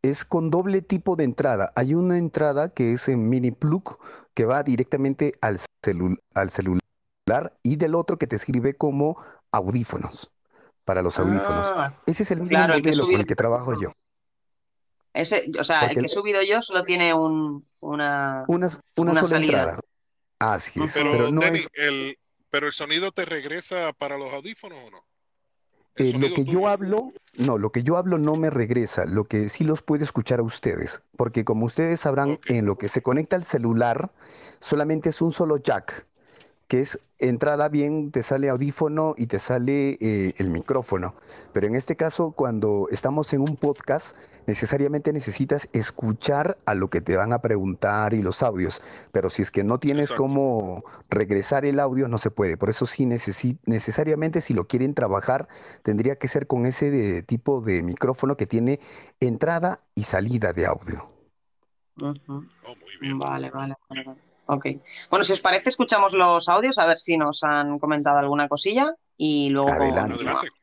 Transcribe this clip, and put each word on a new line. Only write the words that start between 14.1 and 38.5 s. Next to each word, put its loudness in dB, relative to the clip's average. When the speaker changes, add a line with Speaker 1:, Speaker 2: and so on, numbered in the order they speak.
Speaker 2:
Ese, 0
o 0
sea, 4
Speaker 1:
Porque 0
Speaker 2:
el 0
que 0
he -4
Speaker 1:
el -
Speaker 2:
subido 0
yo 2
solo -2
tiene 4
un, 0
una, -2
Speaker 1:
Una, 2
una 2
Speaker 2:
una -
Speaker 1:
sola 4
Speaker 2:
salida. 2
Speaker 1:
entrada. -6
Así -2
es, -2
Speaker 2:
Ujú. 2
Speaker 3:
Pero, 2
Speaker 1:
pero 2
no 2
Speaker 3:
Denny, 0
Speaker 1:
es -14
Speaker 3:
el, -4
pero -2
el -4
sonido -4
te -4
regresa -6
para -8
los -10
audífonos, -14
¿o -20
no? -20
El 0
Speaker 1:
Eh, 2
lo 2
Speaker 3:
sonido -4
Speaker 1:
que 0
yo 2
Speaker 3:
tuyo. -
Speaker 1:
hablo, 0
no, 2
lo -2
que -2
yo 2
hablo 0
no 2
me 2
regresa. 0
Lo 0
que -2
sí -2
los 0
puedo 0
escuchar -2
a 2
ustedes, -4
porque 0
como 2
ustedes 0
sabrán, 0
Speaker 3:
Ok. -20
Speaker 1:
en 2
lo 0
que -4
se -2
conecta 0
al -2
celular, 0
solamente 0
es -2
un 2
solo 2
jack, -4
que 2
es -4
entrada 2
bien, 0
te 0
sale 0